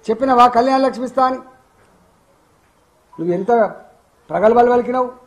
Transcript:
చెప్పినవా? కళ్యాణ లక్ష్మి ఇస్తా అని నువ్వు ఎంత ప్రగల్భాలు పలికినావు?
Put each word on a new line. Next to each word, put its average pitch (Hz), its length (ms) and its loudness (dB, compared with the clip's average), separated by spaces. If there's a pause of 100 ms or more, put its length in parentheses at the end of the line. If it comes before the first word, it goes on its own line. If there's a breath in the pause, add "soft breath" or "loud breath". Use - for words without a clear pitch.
చెప్పినవా? 240 380 2 (120)
కళ్యాణ 262 300 0
లక్ష్మి 247 240 -6
ఇస్తా 262 180 -2
అని 254 120 -6 (1800)
నువ్వు 170 200 -4
ఎంత 196 140 -4 (760)
ప్రగల్భాలు 233 440 2
పలికినావు? 247 360 -2 (160)